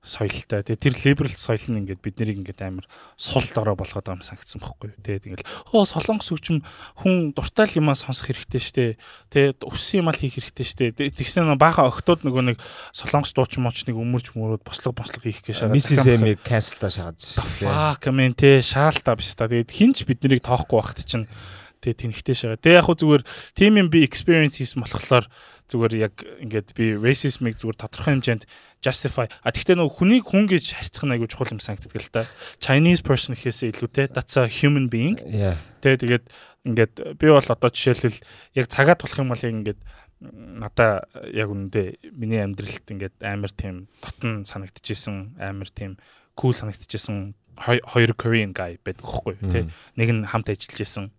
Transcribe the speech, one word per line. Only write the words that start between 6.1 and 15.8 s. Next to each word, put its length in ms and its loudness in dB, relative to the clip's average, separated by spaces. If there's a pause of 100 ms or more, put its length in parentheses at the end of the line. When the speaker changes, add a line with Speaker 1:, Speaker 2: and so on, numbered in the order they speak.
Speaker 1:
хөгжим 320 -2 (400)
хүн 320 2
дуртай 320 2
л 160 0
юмаа 160 2
сонсох 320 -8
хэрэгтэй 320 -6
штэ. 220 -2 (420)
Тэ, 320 2
өссөн 480 -2
юмаа 80 0
л 80 -6
хийх 160 -6
хэрэгтэй 320 -10
штэ." 240 -2
Тэ, 160 -2
тэгснэ 400 0
нөө 80 2
баахан 320 6
охтууд 320 0
нөгөө 320 0
нэг 40 -16 (360)
солонгос 400 -2
дуучин 320 0
мууч 240 -6
нэг 80 -4
өмөрч 400 -4
мөрөөд 240 -4
бослог 320 -8
бослог 320 -12
хийх 160 -8
гэж 240 -4
шагаад 80 2
Speaker 2:
Missus 240 4